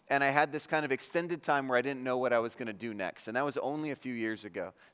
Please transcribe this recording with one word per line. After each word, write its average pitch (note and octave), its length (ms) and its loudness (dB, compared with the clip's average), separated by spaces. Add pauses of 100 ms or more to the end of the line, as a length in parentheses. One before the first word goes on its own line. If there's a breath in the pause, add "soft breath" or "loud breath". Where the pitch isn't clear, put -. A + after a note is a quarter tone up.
and C#3 160 4
I C#3 60 4
had D3 220 4
this D3 140 -4
kind D#3 180 0
of C#3 80 0
extended E3+ 520 -2
time C#3 240 2
where B2+ 100 4
I A#2+ 60 4
didn't C3+ 200 -2
know B2+ 140 2
what B2 160 4
I A#2+ 60 8
was A#2 160 -2
gonna A2+ 180 -6
do A2 200 -6
next. F#2+ 340 -4
And A2 100 -2
that C3+ 80 2
was C#3+ 120 -2
only D3+ 340 -2
a C3+ 40 -4
few B2+ 180 -8
years A2 300 -2
ago. F#2 300 -6 (200 soft breath)